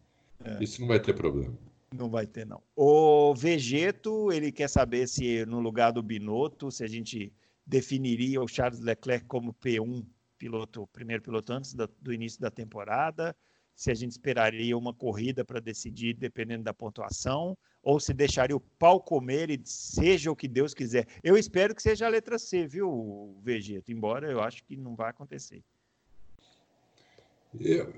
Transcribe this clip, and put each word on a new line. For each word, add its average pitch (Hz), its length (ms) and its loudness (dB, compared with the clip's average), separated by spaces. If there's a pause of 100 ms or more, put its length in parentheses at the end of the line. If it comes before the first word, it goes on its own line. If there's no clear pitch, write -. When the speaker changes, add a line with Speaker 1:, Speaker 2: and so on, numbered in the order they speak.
(420)
Speaker 1:
É. 107 220 -8
Speaker 2:
Isso 110 160 -6
não 123 80 -4
vai 113 100 6
ter - 160 0
problema. 69 380 -2 (420)
Speaker 1:
Não 120 140 -8
vai 110 180 -2
ter, 107 200 -12
não. 98 160 -14 (120)
O 147 600 8
Vegeto, 170 1000 0
ele 151 180 0
quer 143 180 -2
saber 123 380 2
se 120 380 -2
no 117 160 -4
lugar 117 320 4
do 117 100 -2
Binotto, 113 680 -4
se - 120 -10
a 113 40 -6
gente 110 440 -10 (360)
definiria 131 760 0
o 120 80 -2
Charles 123 320 -2
Leclerc 120 460 -2
como 120 260 -6
P 117 260 -2
um, 120 240 -4 (360)
piloto, 110 540 -10
primeiro 113 300 -6
piloto 110 300 -4
antes 135 220 -8
da, 117 120 -4 (140)
do 127 140 -6
início 113 260 -8
da 117 100 -4
temporada, 127 880 -4 (400)
se - 140 -4
a 120 40 2
gente 120 180 -6
esperaria 117 640 2
uma 120 180 -4
corrida 120 500 -4
pra 120 160 -8
decidir, 117 540 -6
dependendo 117 500 -6
da 107 80 -4
pontuação, 123 840 -6 (260)
ou 143 180 4
se 143 140 -2
deixaria 135 420 2
o 123 40 -4
pau 180 400 6
comer 147 500 -2
e 139 140 -4
seja 160 680 2
o 143 60 -2
que 143 120 -8
Deus 131 240 0
quiser. 120 340 0 (160)
Eu 190 140 6
espero 214 380 2
que - 80 -14
seja 220 240 2
a 226 40 0
letra 226 280 0
C, 180 280 -2
viu, 113 760 -6
Vegeto? 104 500 -6
Embora 117 380 -2
eu 120 120 -2
acho 120 220 -6
que 139 120 -16
não 127 200 -12
vai 113 140 -6
acontecer. 139 520 -16 (2000)
Speaker 2:
Eu, - 400 2